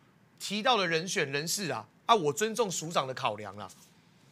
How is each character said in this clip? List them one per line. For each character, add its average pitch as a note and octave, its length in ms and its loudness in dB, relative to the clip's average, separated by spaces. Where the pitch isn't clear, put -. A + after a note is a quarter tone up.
提 G#3 240 -4
到 B3+ 140 6
的 F#3 100 2
人 E3 200 0
选 E3+ 240 0
人 C#3+ 160 -2
事 F#3+ 240 -2
啊， A2 140 -6
啊， A#3 100 6
我 D3 180 2
尊 A3 200 -2
重 G#3+ 160 0
署 D#3+ 220 -6
长 D#3+ 160 2
的 C3 60 -4
考 B2+ 220 -2
量 G#2 200 -10
啦。 G2+ 140 -10